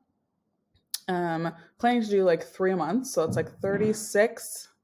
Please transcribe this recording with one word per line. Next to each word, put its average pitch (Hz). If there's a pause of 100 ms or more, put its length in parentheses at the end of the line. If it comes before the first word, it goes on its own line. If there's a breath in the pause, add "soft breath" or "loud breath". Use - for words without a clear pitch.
(1080)
um, 165 (240 loud breath)
planning 240
to 208
do, 196
like, 170
three 190
a 190
month. 180
So -
it's, 160
like, -
thirty-six, 214 (180)